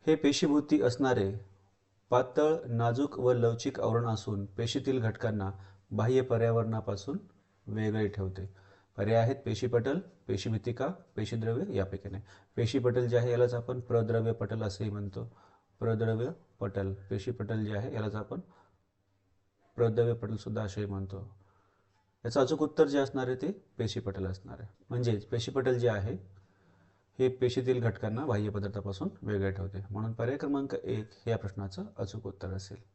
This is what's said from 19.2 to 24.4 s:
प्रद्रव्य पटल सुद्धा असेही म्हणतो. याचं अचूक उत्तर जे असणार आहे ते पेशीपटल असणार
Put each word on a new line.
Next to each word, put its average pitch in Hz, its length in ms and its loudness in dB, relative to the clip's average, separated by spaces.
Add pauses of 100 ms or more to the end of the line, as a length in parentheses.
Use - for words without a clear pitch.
प्रद्रव्य 117 380 4
पटल 110 220 -4
सुद्धा 110 280 -4
असेही 101 240 -4
म्हणतो. 98 480 -8 (880)
याचं 120 160 2
अचूक 143 200 2
उत्तर 151 260 4
जे 139 120 2
असणार 127 280 0
आहे 127 80 0
ते 151 300 -6 (120)
पेशीपटल 104 480 -4
असणार 98 340 -8